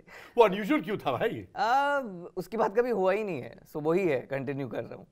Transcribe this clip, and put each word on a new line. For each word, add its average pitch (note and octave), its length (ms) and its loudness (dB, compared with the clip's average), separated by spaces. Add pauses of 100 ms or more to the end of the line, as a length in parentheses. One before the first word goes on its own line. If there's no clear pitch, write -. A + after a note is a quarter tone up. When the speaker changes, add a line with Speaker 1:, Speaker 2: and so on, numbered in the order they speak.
(380)
Speaker 1:
वो A#3 60 10
अनयूजुअल G#3+ 360 2
क्यों F#3+ 180 -4
था, C#3+ 140 -2
भाई? B2+ 440 -2
Speaker 2:
आ, C#4 440 2 (360)
उसके F#3 200 -8
बाद G#3 220 2
कभी B3 120 2
हुआ F#3+ 220 2
ही G#3+ 120 0
नहीं D#3+ 180 -4
है, - 180 -16
so - 160 -16
वही E3 320 2
है, C3 120 2
कंटिन्यू C3+ 480 -4
कर A2+ 160 -6
रहा - 100 -14
हूँ। F3+ 180 -16